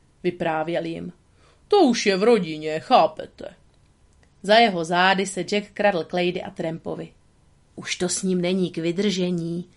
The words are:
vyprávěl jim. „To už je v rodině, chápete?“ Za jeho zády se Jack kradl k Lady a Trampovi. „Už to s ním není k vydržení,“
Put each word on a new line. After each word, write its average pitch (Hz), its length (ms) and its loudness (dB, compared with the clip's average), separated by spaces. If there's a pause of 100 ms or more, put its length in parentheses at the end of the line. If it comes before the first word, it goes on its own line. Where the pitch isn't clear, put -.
(240)
vyprávěl 165 640 -4
jim. 170 280 -10 (540)
„To 403 140 4
už 247 240 4
je 196 120 2
v 185 60 0
rodině, 160 560 2
chápete?“ - 680 0 (1000)
Za 202 120 4
jeho 196 300 4
zády 185 400 4
se 190 180 -6
Jack 202 300 -4
kradl 196 300 0
k - 100 -10
Lady 180 280 -2
a - 80 -12
Trampovi. 165 600 -8 (680)
„Už - 200 -10
to 180 140 -4
s - 140 -6
ním 185 180 0
není 180 300 -2
k - 60 -12
vydržení,“ 175 880 -4 (120)